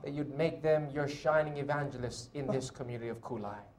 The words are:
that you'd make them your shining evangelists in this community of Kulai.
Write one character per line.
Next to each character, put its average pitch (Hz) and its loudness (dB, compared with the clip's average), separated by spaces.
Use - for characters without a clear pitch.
that 143 -4
you'd 147 -2
make 160 2
them 151 4
your 143 0
shining 151 2
evangelists 139 -2
in 135 -2
this 127 2
community 120 -6
of 113 -4
Kulai. 104 -6